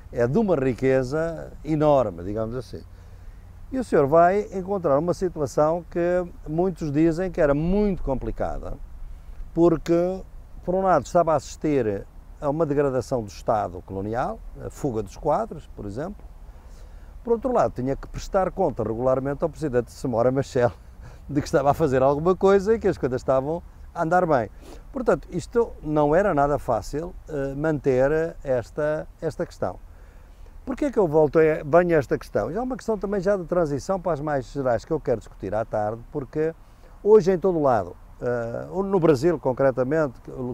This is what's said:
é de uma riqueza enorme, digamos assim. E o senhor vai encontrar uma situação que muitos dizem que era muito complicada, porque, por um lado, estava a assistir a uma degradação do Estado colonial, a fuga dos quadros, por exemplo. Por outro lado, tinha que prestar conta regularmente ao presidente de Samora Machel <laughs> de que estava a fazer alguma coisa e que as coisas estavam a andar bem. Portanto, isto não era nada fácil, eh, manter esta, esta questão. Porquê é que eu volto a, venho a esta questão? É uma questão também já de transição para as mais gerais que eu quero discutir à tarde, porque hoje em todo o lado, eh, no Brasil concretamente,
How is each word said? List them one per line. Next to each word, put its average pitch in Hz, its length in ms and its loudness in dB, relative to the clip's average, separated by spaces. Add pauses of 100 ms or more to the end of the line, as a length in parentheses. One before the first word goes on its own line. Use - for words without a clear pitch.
(100)
é 120 160 0
de 143 120 0
uma 190 180 2
riqueza 131 960 0 (120)
enorme, 139 600 2
digamos 110 320 -4
assim. 90 260 -12 (880)
E 262 80 -4
o 247 60 -2
senhor 156 240 4
vai 175 440 4
encontrar 180 460 0
uma 170 160 0
situação 160 720 0
que 180 380 0 (220)
muitos 165 420 -2
dizem 165 400 2
que 175 100 -2
era 143 140 6
muito 185 480 2
complicada, 98 720 -4 (800)
porque, 170 640 2 (440)
por 180 100 -2
um 190 80 0
lado, 170 220 4
estava 165 280 2
a 147 40 4
assistir 120 680 -2 (360)
a 147 100 -2
uma 160 160 0
degradação 135 560 0
do 104 60 -10
Estado 101 540 -2
colonial, 113 580 -6 (240)
a 113 60 -10
fuga 110 320 -4
dos - 140 -14
quadros, 175 500 -2 (100)
por 107 100 -10
exemplo. 139 380 -8 (1000)
Por 233 80 0
outro 240 200 0
lado, 143 200 4
tinha 131 240 -2
que - 120 -12
prestar 185 440 -2
conta 160 300 -2
regularmente 131 600 0
ao 170 80 0
presidente 123 360 0
de - 60 -18
Samora 120 380 0
Machel 127 400 2 (280)
<laughs> - 300 -18
de 139 120 -2
que - 60 -2
estava 143 240 4
a 135 40 4
fazer 135 280 2
alguma 156 340 4
coisa 196 380 4
e 226 40 2
que 208 80 -2
as 175 120 2
coisas 127 220 -2
estavam 143 420 0 (300)
a 170 120 -4
andar 175 220 2
bem. 135 220 2 (440)
Portanto, 233 400 0
isto 226 400 0 (100)
não 151 320 2
era 196 200 4
nada 143 240 2
fácil, 143 560 -4 (140)
eh, 139 280 -6
manter 147 880 0
esta, 151 640 -2 (120)
esta 160 260 -6
questão. - 320 -6 (840)
Porquê 269 220 -4
é 262 60 -2
que - 60 -2
eu 185 100 4
volto 156 300 4
a, 160 40 8 (220)
venho 170 320 4
a - 20 4
esta 135 200 0
questão? 110 320 -4
É 196 100 -4
uma 254 160 -6
questão 220 220 -4
também 202 220 -4
já 196 160 2
de 175 80 -6
transição 170 560 -2
para 170 120 -2
as 139 80 -4
mais 147 320 -4
gerais 127 320 0
que - 80 -8
eu 147 80 0
quero 120 180 0
discutir - 360 -8
à 110 100 0
tarde, 110 380 -4 (100)
porque 151 420 -4 (480)
hoje 202 300 8
em 180 60 2
todo 185 200 2
o 147 40 2
lado, 110 340 2 (240)
eh, 120 460 -4 (180)
no 196 160 2
Brasil 156 380 4
concretamente, 135 800 0 (340)